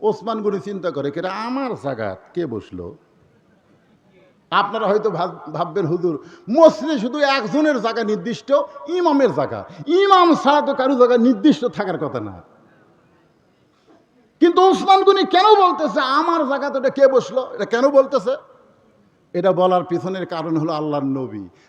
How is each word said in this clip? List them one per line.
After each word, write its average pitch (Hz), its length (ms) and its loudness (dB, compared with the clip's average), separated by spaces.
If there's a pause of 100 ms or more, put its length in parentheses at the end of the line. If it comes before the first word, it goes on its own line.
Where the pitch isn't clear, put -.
ওসমান 214 420 -4
গনি 196 180 -2
চিন্তা 185 300 -8
করে, 143 200 -6
"কেরে 165 180 -6
আমার 240 420 -6 (120)
জায়গা 110 340 -6 (180)
কে 170 120 -6
বসলো?" 95 480 -12 (1600)
আপনারা 202 360 -2
হয়তো 214 240 0
ভাব-, 175 400 -6
ভাববেন, 165 360 -4
"হুজুর, 165 380 -4 (260)
মসজিদে 294 480 4
শুধু 240 200 -6
একজনের 269 600 0
জায়গা 220 240 -2
নির্দিষ্ট, 208 480 -4 (360)
ইমামের 285 460 2
জায়গা, 113 300 -4 (220)
ইমাম 359 480 4
ছাড়া 285 260 2
তো 269 140 -2
কারো 262 200 0
জায়গা 247 240 4
নির্দিষ্ট 233 460 2
থাকার 185 340 -4
কথা 139 220 -6
না।" 95 220 -12 (2000)
কিন্তু 349 220 4
ওসমান 381 420 4
গনি 392 220 6
কেন 403 280 6 (120)
বলতেছে, 302 340 -2
"আমার 302 480 0
জায়গাতে 269 300 -4
এটা 262 100 -2
কে 269 180 2
বসলো?" 254 480 0
এটা 202 100 -6
কেন 247 240 0
বলতেছে? 269 420 0 (1040)
এটা 180 200 2
বলার 180 320 2
পিছনের 175 420 -6
কারণ 165 300 -4
হলো 160 160 -2
আল্লাহর 151 320 -4
নবী। 120 440 -6 (200)